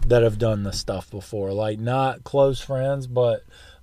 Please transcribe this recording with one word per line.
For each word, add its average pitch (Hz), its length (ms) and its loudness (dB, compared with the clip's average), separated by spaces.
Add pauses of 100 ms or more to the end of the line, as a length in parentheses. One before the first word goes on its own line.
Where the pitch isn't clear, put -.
that 120 160 6
have 110 160 2
done 110 240 0
this 98 160 -6
stuff - 320 -8
before, 98 420 -8
like, 107 260 -4
not 127 460 -2
close 139 360 2
friends, 135 460 -4
but, 120 380 0 (380)